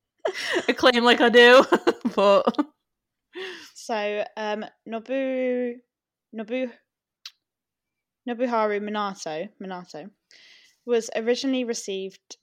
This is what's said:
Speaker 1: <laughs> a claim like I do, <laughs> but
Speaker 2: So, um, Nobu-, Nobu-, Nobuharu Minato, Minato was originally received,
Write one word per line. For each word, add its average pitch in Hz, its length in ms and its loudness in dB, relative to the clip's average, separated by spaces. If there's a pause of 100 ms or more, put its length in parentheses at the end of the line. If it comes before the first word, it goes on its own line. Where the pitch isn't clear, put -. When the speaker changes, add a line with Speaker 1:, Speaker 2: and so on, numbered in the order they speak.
(360)
Speaker 1:
<laughs> - 320 -4
a 233 60 -2
claim 240 300 2
like 240 160 4
I 240 80 4
do, 240 360 10 (240)
<laughs> - 260 -4
but 202 300 4 (1300)
Speaker 2:
So, 208 500 -4 (120)
um, 214 280 -6 (240)
Nobu-, 247 880 -4 (600)
Nobu-, 233 380 -8 (1600)
Nobuharu 220 520 -2
Minato, 202 680 -8 (140)
Minato 180 480 -14 (760)
was 226 300 -2
originally 247 480 -2
received, 190 800 -10